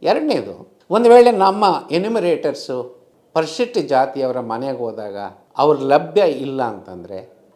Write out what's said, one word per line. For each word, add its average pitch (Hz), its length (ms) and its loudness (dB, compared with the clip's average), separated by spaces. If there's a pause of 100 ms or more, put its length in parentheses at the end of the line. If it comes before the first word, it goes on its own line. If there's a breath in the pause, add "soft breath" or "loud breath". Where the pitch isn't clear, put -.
ಎರಡನೇದು, 190 760 -4 (100)
ಒಂದು 233 200 4
ವೇಳೆ 240 220 8
ನಮ್ಮ 190 600 0
ಎನ್ಯುಮರೇಟರ್ಸು 160 1160 -4 (260)
ಪರಿಶಿಷ್ಟ 220 440 -2
ಜಾತಿಯವರ 135 600 0
ಮನೆಗೆ 120 380 -6
ಹೋದಾಗ 107 400 -10 (400)
ಅವ್ರು 143 240 4
ಲಭ್ಯ 156 400 2
ಇಲ್ಲ 139 420 -2
ಅಂತಂದರೆ 95 760 -12 (180)